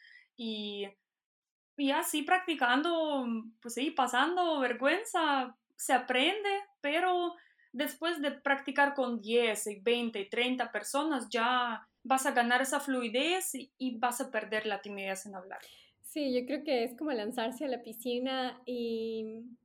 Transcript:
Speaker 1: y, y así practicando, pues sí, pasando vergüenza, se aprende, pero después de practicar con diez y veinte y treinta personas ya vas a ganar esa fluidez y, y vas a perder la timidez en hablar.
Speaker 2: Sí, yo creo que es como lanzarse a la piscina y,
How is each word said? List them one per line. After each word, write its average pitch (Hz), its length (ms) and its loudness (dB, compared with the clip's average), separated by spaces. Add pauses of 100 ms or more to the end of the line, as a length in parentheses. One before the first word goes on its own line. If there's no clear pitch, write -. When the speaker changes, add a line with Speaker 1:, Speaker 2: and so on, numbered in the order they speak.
(360)
Speaker 1:
y, 208 500 -6 (920)
y 277 140 2
así 302 320 0
practicando, 302 1040 2 (340)
pues 233 140 -10
sí, 277 160 0
pasando 302 720 2
vergüenza, 277 960 0 (200)
se - 160 0
aprende, 302 580 2 (300)
pero 349 540 2 (380)
después 302 500 -2
de 302 100 0
practicar 277 640 2
con 240 260 0
diez 220 460 2
y 208 140 -6
veinte 233 400 0
y 196 80 -6
treinta 240 440 0
personas 269 560 -2
ya 240 580 0 (160)
vas 262 240 2
a 285 60 2
ganar 247 300 4
esa 277 180 0
fluidez 269 760 0
y, 247 220 -12
y 247 220 -4
vas 240 220 0
a 262 100 -4
perder 214 360 -2
la 202 140 -2
timidez 196 460 -6
en 202 80 -12
hablar. 190 260 -12 (420)
Speaker 2:
Sí, 285 320 -2
yo 247 120 0
creo 269 180 -4
que 254 200 2
es 247 120 -6
como 302 160 -4
lanzarse 233 540 -2
a - 20 -2
la 240 140 -4
piscina 247 840 -4
y, 226 800 -4 (200)